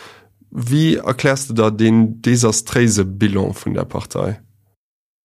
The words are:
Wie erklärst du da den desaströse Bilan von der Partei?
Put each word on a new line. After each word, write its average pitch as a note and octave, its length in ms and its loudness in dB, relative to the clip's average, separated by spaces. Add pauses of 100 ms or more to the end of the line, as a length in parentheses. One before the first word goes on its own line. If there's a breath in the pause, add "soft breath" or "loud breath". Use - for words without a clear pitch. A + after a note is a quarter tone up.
(500 loud breath)
Wie D3+ 460 0
erklärst C3+ 540 -2
du A#2 40 -6
da A2 160 4
den A2+ 520 2
desaströse A#2 800 2
Bilan G2 480 -2
von - 220 -8
der F#2 100 -4
Partei? - 560 -8 (840)